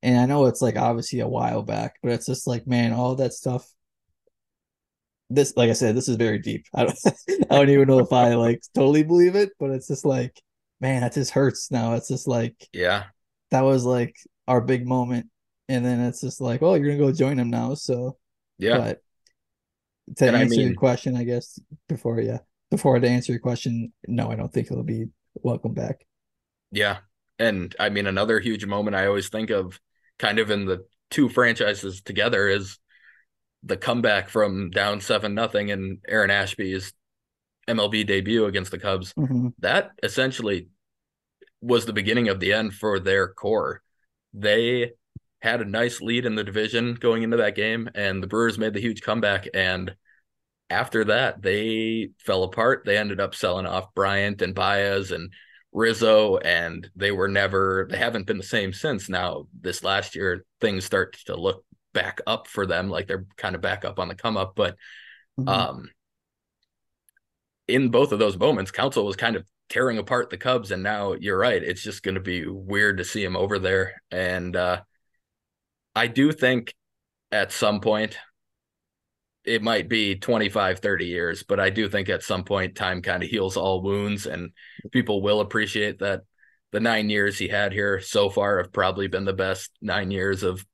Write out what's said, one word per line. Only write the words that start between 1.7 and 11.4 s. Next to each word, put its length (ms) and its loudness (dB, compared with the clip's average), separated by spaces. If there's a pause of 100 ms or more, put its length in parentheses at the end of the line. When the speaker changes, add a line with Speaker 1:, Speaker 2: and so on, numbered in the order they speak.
Speaker 1:
but 100 0
it's 140 -4
just 200 -4
like, 200 -4
man, 260 2
all 240 0
that 160 0
stuff. 360 -4 (1600)
This, 260 4
like 140 6
I 40 4
said, 220 2
this 120 -2
is 80 2
very 220 2
deep. 360 -8
I 100 2
don't, 180 -2
<laughs> 480 0
I 60 6
don't 140 8
even 180 8
know 120 8
if 120 2
I, 220 6
like, 280 2 (120)
totally 280 6
believe 320 6
it, 240 2
but 120 -2
it's 180 -6
just 160 -4
like, 360 0 (400)
man, 220 0
that 120 0
just 160 -2
hurts 400 2